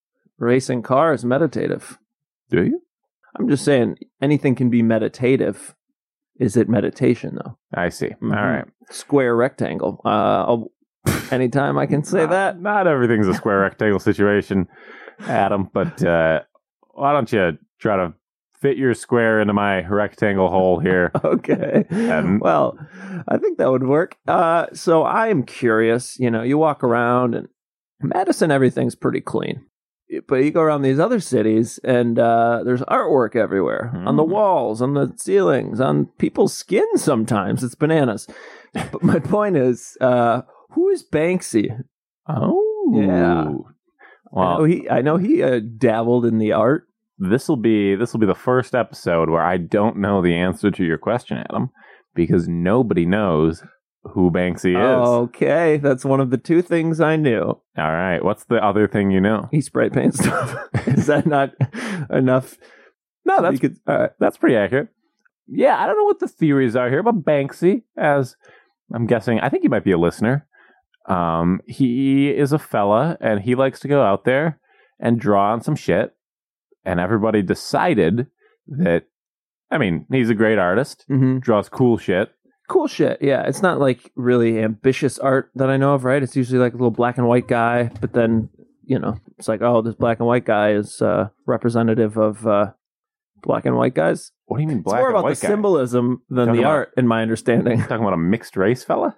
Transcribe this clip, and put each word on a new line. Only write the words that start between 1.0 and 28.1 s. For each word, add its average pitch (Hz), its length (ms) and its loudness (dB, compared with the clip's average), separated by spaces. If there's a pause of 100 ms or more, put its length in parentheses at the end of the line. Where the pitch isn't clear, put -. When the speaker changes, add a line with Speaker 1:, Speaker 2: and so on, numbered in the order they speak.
Speaker 1:
meditative. 120 760 -4 (520)
Speaker 2:
Do 85 140 2
you? 330 160 -2 (560)
Speaker 1:
I'm 254 120 -4
just 139 160 0
saying 120 320 2 (260)
anything 139 320 2
can 123 160 0
be 120 120 2
meditative. 113 920 -2 (640)
Is 120 180 -2
it 113 120 2
meditation, - 760 -2
though? - 160 -16 (160)
Speaker 2:
I 87 140 -2
see. - 200 -6
Speaker 1:
Mm-hmm. 110 240 -6
Speaker 2:
All 104 120 -2
right. 78 200 -4 (260)
Speaker 1:
Square 127 460 0
rectangle. 117 680 -4
Uh, 110 40 -2 (380)
I'll, 120 260 -2 (320)
<laughs> - 260 -4
anytime 139 480 -2
I 143 80 0
can 147 180 -2
say 170 180 -2
Speaker 2:
Not, 160 80 0
Speaker 1:
that. 185 300 -2
Speaker 2:
not 202 260 0
everything's 117 420 2
a 87 60 0
square 101 260 0
rectangle 98 400 0
situation, 101 640 0 (600)
Adam, 101 460 0
but, 98 320 -4
uh, 80 360 2 (520)
why 143 200 -2
don't 139 200 -2
you 87 260 0 (220)
try 107 160 0
to 87 180 -4 (460)
fit 139 160 0
your 127 180 0
square 113 460 2
into 104 120 0
my 101 360 0
rectangle 101 600 0
hole 92 320 2
here? 90 360 0
Speaker 1:
<laughs> - 80 -4
Okay. - 640 0
Speaker 2:
And 196 500 -2
Speaker 1:
Well, 143 380 0 (500)
I - 100 0
think 370 200 -4
that 131 120 2
would 131 160 0
work. 151 300 -2 (120)
Uh, 165 440 2
so 160 300 2
I 226 260 0
am 170 160 0
curious. 113 760 0
You 120 100 0
know, 113 120 -2
you 131 160 0
walk 151 260 0
around 120 500 2
and - 140 -8 (520)
Madison, 180 500 0